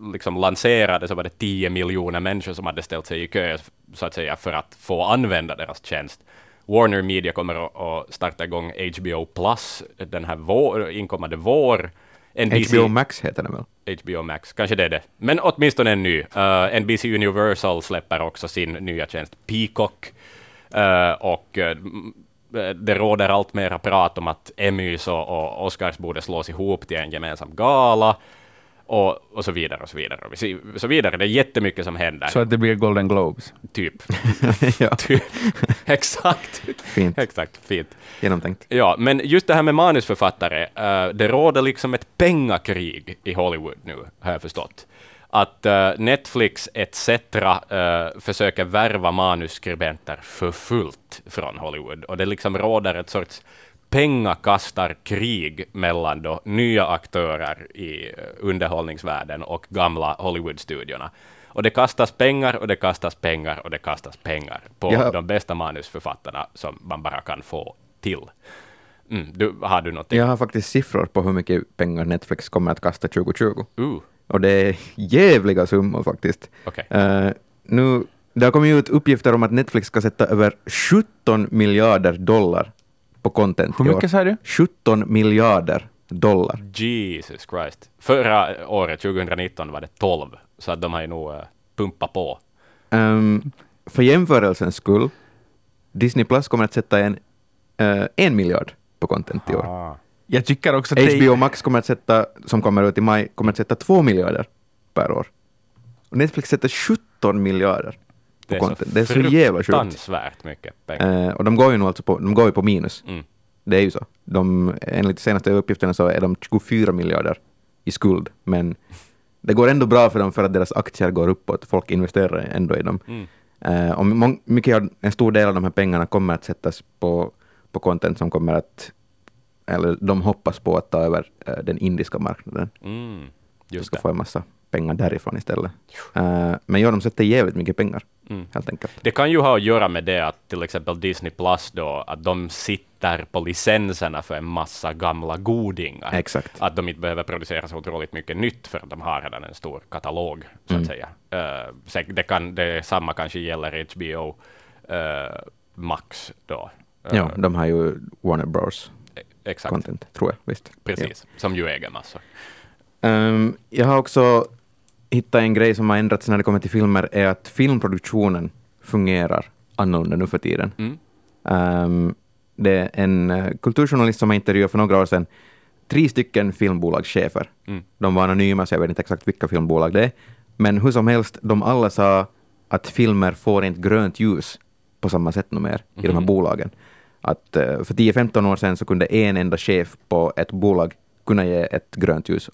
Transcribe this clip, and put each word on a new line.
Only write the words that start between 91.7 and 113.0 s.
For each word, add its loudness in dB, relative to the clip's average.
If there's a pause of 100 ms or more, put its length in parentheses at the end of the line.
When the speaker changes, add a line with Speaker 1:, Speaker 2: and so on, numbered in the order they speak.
Speaker 1:
pumpat -4
på. -6 (500)
Speaker 2:
Ehm, 2 (340)
för 2
jämförelsens 4
skull, 2 (800)
Disney 0
Plus 2
kommer 0
att -2
sätta 2
en, 0 (600)
eh, 2 (120)
en 2
miljard 0 (260)
på -2
content -4
i 0
år. -2
Speaker 1:
Ah. -10 (280)
Speaker 3:
Jag 0
tycker 2
också -2
att 6
det 8
Speaker 2:
H 4
B 10
O 8
Max 2
kommer 2
att -2
sätta, 2 (200)
som 2
kommer 4
ut 2
i 2
maj, 2
kommer 0
att -6
sätta -2
två 4
miljarder 2 (480)
per 0
år. -4 (800)
Och -4
Netflix 0
sätter 2
sjutton 0
miljarder 0
på -20 (500)
Speaker 1:
Det -4
är -4
så 2
Speaker 2:
content. -4
Det 4
är 4
så 2
jävla 6
sjukt. -2
Speaker 1:
fruktansvärt -2
mycket -18
pengar. 0
Speaker 2:
Eh, -4
och -4
de 2
går 6
ju 2
nu 2
alltså -4
på, 0
de -2
går 6
ju 4
på 0
minus. 0